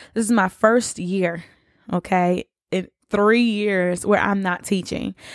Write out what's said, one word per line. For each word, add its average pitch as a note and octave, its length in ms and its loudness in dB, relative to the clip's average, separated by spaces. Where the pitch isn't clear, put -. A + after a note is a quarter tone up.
this A3+ 120 -2
is G#3+ 80 0
my F#3+ 160 2
first A3+ 500 2
year, F3 460 -4
okay, F3+ 540 0
in F#3 160 -4
three A3 340 4
years G3 600 0
where G3+ 140 2
I'm G3+ 240 0
not F3+ 220 -4
teaching. - 500 -4